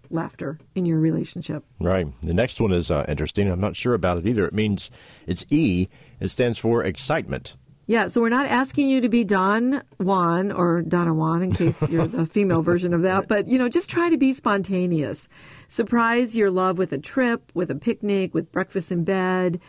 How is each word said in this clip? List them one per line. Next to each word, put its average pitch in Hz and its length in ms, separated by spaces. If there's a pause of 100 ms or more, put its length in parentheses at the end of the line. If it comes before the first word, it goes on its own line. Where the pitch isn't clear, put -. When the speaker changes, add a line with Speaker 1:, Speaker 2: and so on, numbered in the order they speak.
(120)
Speaker 1:
laughter 151 480 (160)
in 180 100
your 160 140
relationship. - 640 (160)
Speaker 2:
Right. 87 260 (160)
The 80 120
next 113 280
one 101 120
is, 85 180
uh, 73 160
interesting. 78 420
I'm 90 120
not 85 140
sure 123 200
about 90 240
it 87 80
either. 110 180
It - 80
means, 104 380 (340)
it's 175 240
E. 95 380 (320)
It 95 100
stands 120 300
for 113 240
excitement. - 720 (340)
Speaker 1:
Yeah, 220 180
so - 120
we're 226 80
not 262 200
asking 269 420
you 262 100
to 240 80
be 233 160
Don 208 580 (200)
Juan 185 500
or 170 300
Donna 165 320
Juan, 160 280
in 185 120
case 156 340
you're 160 180
the 170 200
female 180 360
version 175 320
of 170 100
that. 185 240
Speaker 2:
<laughs> - 20
Speaker 1:
But, 208 180
you 247 100
know, 247 120
just 349 200
try 339 200
to 320 80
be 262 160
spontaneous. 180 960 (400)
Surprise 233 680
your 208 160
love 185 260
with 185 160
a 139 40
trip, 233 560
with - 180
a 131 40
picnic, 196 580
with 165 180
breakfast 185 400
in 175 120
bed. 185 640